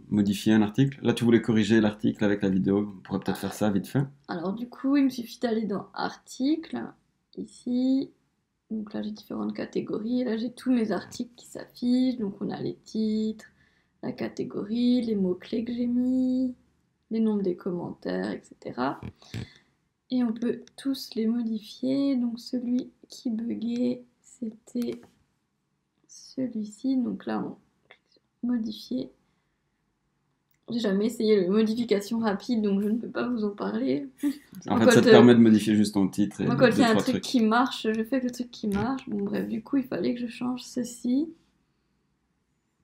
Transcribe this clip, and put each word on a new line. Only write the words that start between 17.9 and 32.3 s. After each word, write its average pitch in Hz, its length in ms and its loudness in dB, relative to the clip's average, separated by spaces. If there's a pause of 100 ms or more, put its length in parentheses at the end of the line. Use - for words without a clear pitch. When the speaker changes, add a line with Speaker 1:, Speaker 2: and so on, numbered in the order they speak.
Speaker 2:
et - 120 -10
cetera. - 560 -8 (1120)
Et 254 120 0
on 226 100 0
peut 240 300 -4 (140)
tous - 380 -6
les 220 120 -2
modifier. 240 880 -2
Donc, 240 220 -2
celui 247 520 -4 (180)
qui - 220 -8
buguait, 233 720 -4 (180)
c'était 240 800 -8 (1040)
celui-ci. 233 920 -6
Donc 208 280 -4
là, 214 140 -4
on - 160 -8 (320)
clique - 120 -20 (100)
sur - 120 -20 (260)
modifier. 240 640 -6 (1600)
J'ai 233 100 -4
jamais 202 260 0
essayé 214 340 2
les 175 80 2
modifications 220 720 0
rapides, 220 420 -2